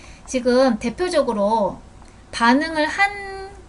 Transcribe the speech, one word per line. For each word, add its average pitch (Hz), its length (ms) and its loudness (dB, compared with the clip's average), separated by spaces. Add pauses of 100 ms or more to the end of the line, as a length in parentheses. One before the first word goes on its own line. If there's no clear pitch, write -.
(260)
지금 247 540 2
대표적으로 240 1000 0 (540)
반응을 302 540 2
한 403 440 -2 (380)